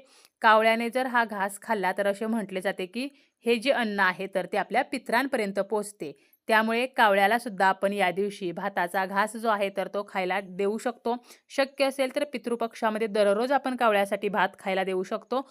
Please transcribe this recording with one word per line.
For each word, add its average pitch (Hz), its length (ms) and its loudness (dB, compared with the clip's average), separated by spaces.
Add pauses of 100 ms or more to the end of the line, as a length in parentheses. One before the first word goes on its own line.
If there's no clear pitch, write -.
(420)
कावळ्याने 226 480 6
जर 254 180 -2
हा 240 180 2
घास 202 360 -6
खाल्ला, 190 360 -2
तर 202 100 0
असे 196 180 -2
म्हटले 196 360 -4
जाते 190 240 -4
की 233 220 -8 (380)
हे 233 100 2
जे 240 160 0
अन्न 214 280 0
आहे, 185 360 0
तर 180 100 -2
ते 208 120 -6
आपल्या 202 260 0
पितरांपर्यंत 233 760 -2
पोचते. 196 520 -6 (360)
त्यामुळे 226 400 2
कावळ्यालासुद्धा 202 800 4
आपण 190 280 2
या 190 180 2
दिवशी 196 400 -4
भाताचा 190 540 -2
घास 202 300 0
जो 226 140 -2
आहे, 202 280 0
तर 185 100 -2
तो 202 220 -4
खायला 185 320 -2
देऊ 196 360 -2
शकतो. 233 380 -4 (400)
शक्य 277 300 0
असेल 262 300 -2
तर 285 80 -2 (100)
पितृपक्षामध्ये 226 760 -4
दररोज 208 440 2
आपण 262 240 0
कावळ्यासाठी 202 540 0
भात 196 300 0
खायला 190 240 -2
देऊ 185 200 -2
शकतो 233 480 -6